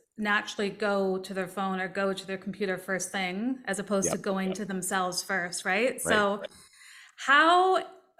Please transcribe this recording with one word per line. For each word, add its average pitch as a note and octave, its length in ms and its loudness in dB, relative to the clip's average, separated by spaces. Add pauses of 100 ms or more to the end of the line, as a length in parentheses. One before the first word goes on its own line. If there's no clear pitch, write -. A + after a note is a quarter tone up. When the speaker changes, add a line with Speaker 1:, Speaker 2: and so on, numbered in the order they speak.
(180)
Speaker 1:
naturally G#3 520 0
go G3 480 0
to F#3 160 -8
their F#3 140 -4
phone F#3+ 320 -4
or F#3 80 -2
go G3 260 -2
to F#3+ 140 -8
their F#3+ 100 -4
computer F#3+ 400 -4
first F3+ 340 -4
thing, G3+ 540 -2
as G3 140 -2
opposed G3 280 0
Speaker 2:
Yep, G3+ 100 0
Speaker 1:
to - 40 -8
going F#3+ 280 -2
Speaker 2:
yep. F#3+ 80 -2
Speaker 1:
to G#3 80 -6
themselves F#3 580 -2
first, F3 420 -4
right? G#3 280 2
Speaker 2:
Right, - 80 -10
Speaker 1:
So G#3 380 2
Speaker 2:
right. G3 100 -10 (680)
Speaker 1:
how, E4+ 680 6 (360)